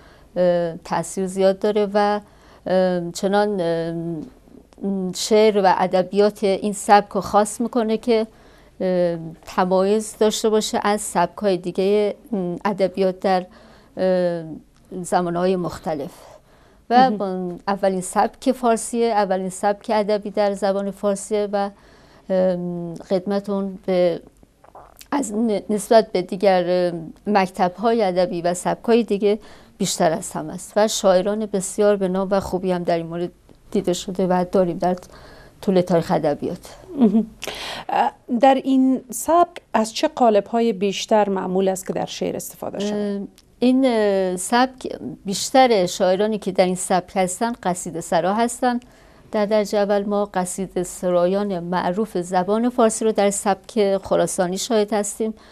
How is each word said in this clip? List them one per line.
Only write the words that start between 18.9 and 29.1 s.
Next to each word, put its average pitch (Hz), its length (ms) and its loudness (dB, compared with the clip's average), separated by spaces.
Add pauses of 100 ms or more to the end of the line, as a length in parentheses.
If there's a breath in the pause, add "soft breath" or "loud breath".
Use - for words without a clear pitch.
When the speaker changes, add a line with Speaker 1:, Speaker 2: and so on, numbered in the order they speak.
Speaker 1:
اولین 190 420 0
سبک 208 440 -2
ادبی 214 360 0
در 202 240 0
زبان 196 380 -2
فارسیه 202 600 -2
و، 202 180 -2 (600 soft breath)
ام، 175 680 -2
خدمتون 196 880 -4
به، 180 360 2 (880)
از 254 220 -4
ن-، 214 260 0 (100)
نسبت 214 420 4
به 180 100 0
دیگر، 180 720 2
ام، 165 200 -10 (140)
مکتب‌های 208 760 2
ادبی 180 380 0
و 175 120 0
سبک‌های 220 500 0
دیگه 208 360 0 (380 loud breath)